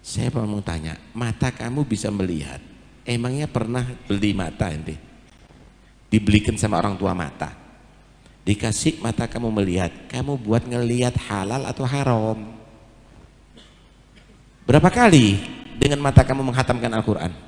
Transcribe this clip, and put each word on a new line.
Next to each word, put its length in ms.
Saya 240
mau 320
tanya, 320
mata 320
kamu 320
bisa 320
melihat, 480
emangnya 480
pernah 320
beli 240
mata 400
ente? 240
Dibelikan 480
sama 240
orang 160
tua 160
mata, 400
dikasih 560
mata 240
kamu 240
melihat, 400
kamu 320
buat 240
ngelihat 640
halal 400
atau 160
haram? 560
Berapa 320
kali 480
dengan 240
mata 240
kamu 320
menghatamkan 400
Al-Quran? 400